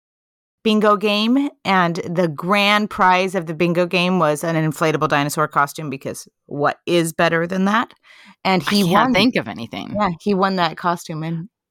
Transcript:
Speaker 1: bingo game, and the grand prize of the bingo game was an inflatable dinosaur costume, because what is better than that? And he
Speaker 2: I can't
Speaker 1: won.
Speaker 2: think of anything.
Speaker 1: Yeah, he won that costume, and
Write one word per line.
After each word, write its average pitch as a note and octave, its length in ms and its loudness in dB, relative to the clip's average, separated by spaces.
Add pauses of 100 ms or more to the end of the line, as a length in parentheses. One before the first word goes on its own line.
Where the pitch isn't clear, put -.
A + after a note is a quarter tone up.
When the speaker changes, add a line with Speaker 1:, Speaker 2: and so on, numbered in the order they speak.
(640)
Speaker 1:
bingo G#3+ 340 4
game, A3 540 0 (140)
and F3+ 320 2
the F3 320 -2
grand G3+ 640 0
prize F#3 440 2
of F3 120 -4
the E3 80 -6
bingo F3 320 2
game F3+ 320 0
was D3+ 260 2
an E3 120 -2
inflatable D#3 520 0
dinosaur D3 400 0
costume, D3 420 -2
because - 380 -10 (180)
what C#3+ 400 -2
is E3 260 0
better E3 340 0
than F#3 200 -2
that? G#3 260 -2 (520)
And F#3+ 180 2
he G3+ 180 0
Speaker 2:
I G3 40 4
can't E3+ 80 2
Speaker 1:
won. B3 220 4
Speaker 2:
think G#3+ 220 4
of C3+ 120 -4
anything. G#2+ 460 -10
Speaker 1:
Yeah, G3+ 160 0 (100)
he G3+ 140 0
won F#3+ 220 0
that E3 200 -2
costume, E3+ 460 -6
and E3 260 -6 (220)